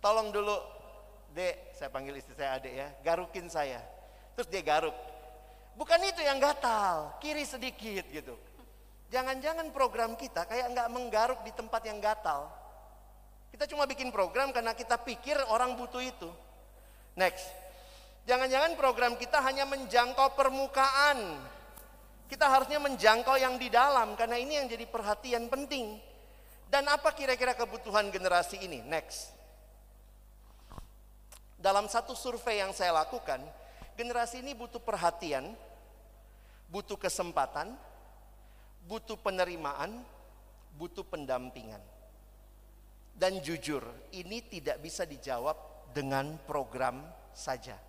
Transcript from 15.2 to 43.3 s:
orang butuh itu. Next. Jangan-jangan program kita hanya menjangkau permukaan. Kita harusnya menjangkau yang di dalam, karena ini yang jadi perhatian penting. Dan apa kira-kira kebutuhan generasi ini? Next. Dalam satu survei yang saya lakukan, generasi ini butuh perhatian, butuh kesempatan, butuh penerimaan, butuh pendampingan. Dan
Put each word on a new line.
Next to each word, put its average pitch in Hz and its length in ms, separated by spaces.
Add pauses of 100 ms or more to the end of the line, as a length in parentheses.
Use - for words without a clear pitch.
orang 247 240
butuh 240 240
itu. 247 320 (880)
Next. - 320 (800)
Jangan-jangan 262 480
program 240 400
kita 269 240
hanya 269 240
menjangkau 269 720
permukaan. 269 1040 (880)
Kita 285 160
harusnya 262 320
menjangkau 240 640
yang 254 160
di 254 80
dalam, 240 480
karena 233 240
ini 285 240
yang 247 80
jadi 233 160
perhatian 233 640
penting. 262 480 (720)
Dan 277 160
apa 294 240
kira-kira 254 480
kebutuhan 214 560
generasi 180 480
ini? 170 240
Next. - 480 (2250)
Dalam 202 320
satu 233 240
survei 233 480
yang 190 80
saya 180 240
lakukan, 156 480 (560)
generasi 240 480
ini 285 80
butuh 233 240
perhatian, 170 720 (1200)
butuh 202 240
kesempatan, 175 800 (1120)
butuh 214 320
penerimaan, 180 800 (800)
butuh 175 240
pendampingan. 127 800 (1300)
Dan 190 320